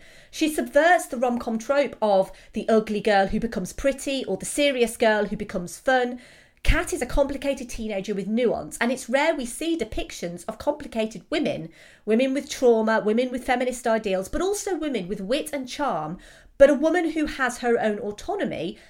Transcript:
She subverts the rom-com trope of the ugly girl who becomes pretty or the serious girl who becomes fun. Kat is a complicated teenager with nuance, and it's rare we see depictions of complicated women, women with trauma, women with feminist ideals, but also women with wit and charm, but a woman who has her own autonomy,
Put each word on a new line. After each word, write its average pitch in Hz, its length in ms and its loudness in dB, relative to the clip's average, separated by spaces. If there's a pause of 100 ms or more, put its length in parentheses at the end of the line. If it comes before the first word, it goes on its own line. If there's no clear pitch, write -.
(320)
She 302 220 0
subverts 330 540 4
the 262 100 -8
rom-com 240 420 -2
trope 277 420 0
of 196 300 4 (220)
the - 160 -6
ugly 214 320 2
girl 196 260 4
who 208 120 0
becomes 214 340 -4
pretty 269 520 -2
or 190 120 -4
the - 80 -10
serious 254 500 2
girl 214 300 2
who 214 100 -6
becomes 180 420 -8
fun. 247 420 0 (440)
Kat 330 280 4
is 349 100 -2
a 240 40 -4
complicated 277 640 -2
teenager 214 440 -6
with 185 140 -6
nuance, 196 540 0
and 240 100 2
it's 262 180 -6
rare 294 260 2
we 262 100 -6
see 320 320 -4
depictions 185 680 -6
of 220 100 -8
complicated 233 720 -4
women, 160 400 -2 (360)
women 254 280 2
with 277 160 -4
trauma, 220 560 4
women 240 260 0
with 254 140 -6
feminist 254 420 -2
ideals, 196 400 0
but 208 140 -2
also 392 340 -2
women 269 320 -4
with 196 140 -6
wit 277 320 -2
and 262 160 -6
charm, 180 480 -4 (400)
but 277 120 12
a 294 40 6
woman 320 380 2
who 311 140 -2
has 254 340 -4
her 240 200 2
own 208 200 0
autonomy, 202 800 -6 (120)